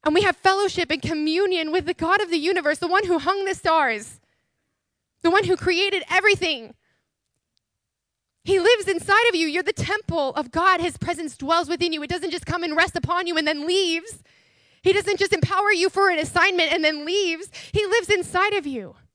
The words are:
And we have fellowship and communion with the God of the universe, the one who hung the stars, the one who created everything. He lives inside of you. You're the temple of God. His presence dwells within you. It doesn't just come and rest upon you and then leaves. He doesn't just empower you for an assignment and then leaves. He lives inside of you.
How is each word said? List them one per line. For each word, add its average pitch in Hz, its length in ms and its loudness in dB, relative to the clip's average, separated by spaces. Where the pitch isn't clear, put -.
And 311 120 2
we 370 60 6
have 392 160 2
fellowship 381 520 0
and 302 120 -2
communion 320 720 -2
with 339 140 -2
the 339 80 -4
God 349 260 0
of 359 120 -2
the 339 60 0
universe, 311 420 0
the 349 80 -4
one 381 180 2
who 349 140 0
hung 392 260 -2
the 381 80 -2
stars, 262 680 -2
the 339 80 4
one 392 140 2
who 359 120 0
created 381 520 -2
everything. 359 680 0
He 381 140 2
lives 403 280 4
inside 392 400 2
of 359 80 2
you. 330 120 2
You're 330 160 -2
the 392 100 -2
temple 330 600 -4
of 240 160 -4
God. 359 280 4
His 339 160 -4
presence 330 400 -6
dwells 330 320 0
within 339 240 -2
you. 311 120 -4
It 285 60 -10
doesn't 349 200 -4
just 339 160 -8
come 339 180 -4
and 311 140 -2
rest 349 180 0
upon 349 320 -2
you 339 80 -4
and 311 100 0
then 302 220 -2
leaves. 359 560 -2
He 370 120 4
doesn't 403 260 0
just 403 140 0
empower 403 400 2
you 359 160 2
for 392 200 2
an 330 100 2
assignment 339 520 2
and 320 140 0
then 302 180 0
leaves. 359 460 -2
He 415 120 0
lives 403 240 0
inside 381 440 0
of 349 120 -2
you. 226 300 -8